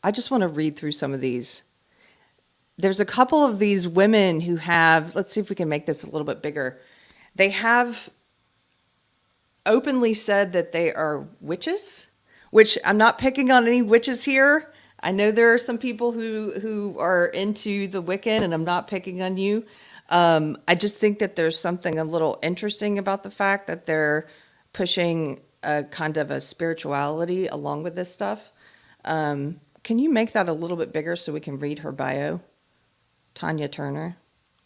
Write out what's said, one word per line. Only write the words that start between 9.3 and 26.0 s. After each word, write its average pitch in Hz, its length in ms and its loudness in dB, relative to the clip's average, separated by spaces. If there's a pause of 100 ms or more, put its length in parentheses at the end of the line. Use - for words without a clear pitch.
openly 240 480 2
said 202 380 2
that 170 220 0
they 165 180 0
are 151 340 -4 (140)
witches, 302 680 -8 (420)
which 220 340 6
I'm 208 140 2
not 220 200 6
picking 262 320 0
on 247 160 6
any 247 160 4
witches 233 440 2
here. 285 480 2 (280)
I 180 100 -4
know 208 200 2
there 233 220 6
are 240 40 4
some 233 200 -2
people 240 360 -4
who, 220 480 -4
who 208 360 -6
are 175 300 2
into 202 640 -4
the 185 120 -6
Wiccan, 196 400 -2
and 175 120 0
I'm 160 100 -2
not 175 240 -2
picking 185 340 -8
on 185 140 -4
you. 208 300 0 (440)
Um, 165 560 4
I 180 100 4
just 202 200 -4
think 208 240 0
that 202 160 -4
there's 160 240 0
something 175 400 -4
a 160 60 -2
little 160 360 -2
interesting 202 560 -4
about 196 240 -4
the 196 80 -14
fact 196 380 -2
that 165 180 -8
they're 156 440 0 (420)
pushing 165 680 -2 (200)
a 147 220 -2
kind 156 320 -6